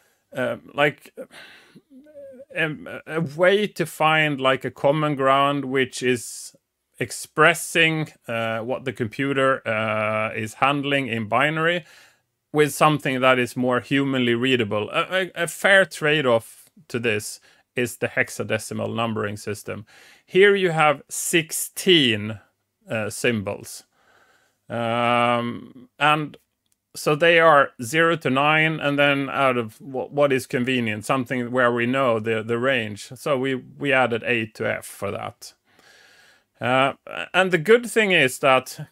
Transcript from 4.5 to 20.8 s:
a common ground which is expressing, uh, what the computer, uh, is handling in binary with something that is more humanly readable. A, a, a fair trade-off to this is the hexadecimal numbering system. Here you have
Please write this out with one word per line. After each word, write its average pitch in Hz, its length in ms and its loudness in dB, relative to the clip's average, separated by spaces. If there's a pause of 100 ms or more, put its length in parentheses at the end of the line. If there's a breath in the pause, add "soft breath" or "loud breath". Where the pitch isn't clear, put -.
a 127 60 -6
common 151 440 0
ground 139 520 2
which 131 360 -2
is - 540 -4 (420)
expressing, 160 1080 0 (200)
uh, 113 320 -4
what 120 260 -8
the 123 80 -6
computer, 135 720 -2
uh, 110 680 -2
is 110 200 -8
handling 139 540 0
in 113 200 -4
binary 160 560 0 (640 soft breath)
with 147 220 2
something 147 480 0
that 131 180 6
is 123 200 -2
more 123 220 0
humanly 135 540 0
readable. 117 560 0
A, 165 120 -2 (340)
a, 170 60 -4
a 170 40 -2
fair 196 380 4
trade-off 147 840 0 (180)
to 127 100 -4
this 110 420 -4 (360 soft breath)
is 120 220 -2
the 120 100 -2
hexadecimal 110 840 -4
numbering 110 440 -4
system. 101 500 -10 (400 soft breath)
Here 202 300 6
you 185 160 0
have 151 360 4